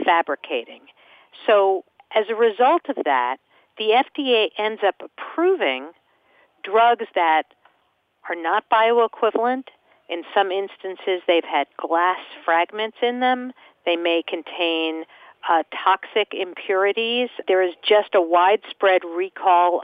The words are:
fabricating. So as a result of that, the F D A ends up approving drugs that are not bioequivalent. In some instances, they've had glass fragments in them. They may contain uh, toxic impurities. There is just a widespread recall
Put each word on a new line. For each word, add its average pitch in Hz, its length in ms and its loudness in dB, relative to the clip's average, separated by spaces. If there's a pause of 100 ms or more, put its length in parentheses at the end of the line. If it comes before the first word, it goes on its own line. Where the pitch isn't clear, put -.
fabricating. 156 800 -2 (640)
So 196 380 2 (320)
as 220 140 2
a 226 40 -4
result 233 560 2
of 269 160 -6
that, 131 320 0 (400)
the 214 160 0
F 262 220 2
D 269 200 0
A 214 260 -2
ends 214 220 -4
up 190 160 0
approving 180 920 -2 (720)
drugs 226 500 2
that 160 300 2 (840)
are 170 80 -8
not 175 360 -4
bioequivalent. 233 920 0 (440)
In 170 140 -8 (100)
some 196 180 0
instances, 190 760 -6
they've 170 160 2
had 147 240 -2 (100)
glass 170 420 0 (240)
fragments 214 600 -2
in 247 160 -2
them. 254 320 0 (340)
They 175 100 0
may 170 320 0
contain 160 760 -4 (460)
uh, 165 140 2 (200)
toxic 190 500 0
impurities. 202 960 -2 (180)
There 185 140 4
is 180 120 0 (140)
just 208 260 4
a 196 80 4
widespread 180 800 2
recall 175 800 0